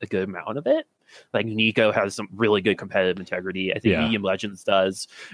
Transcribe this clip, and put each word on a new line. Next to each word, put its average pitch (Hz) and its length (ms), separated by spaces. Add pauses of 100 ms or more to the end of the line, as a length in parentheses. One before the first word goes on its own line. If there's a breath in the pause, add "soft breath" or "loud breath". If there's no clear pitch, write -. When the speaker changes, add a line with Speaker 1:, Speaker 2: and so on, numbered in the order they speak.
Speaker 1:
a 113 60
good 95 200
amount 98 300
of 156 100
it. 302 180 (480 soft breath)
Like, 107 120
Nico 110 460
has 101 240
some 107 200
really 104 260
good 95 160
competitive 95 420
integrity. 92 520
I - 80
think 104 140
Speaker 2:
Yeah. 80 100
Speaker 1:
Medium 107 200
Legends 98 400
does, 98 440 (260 loud breath)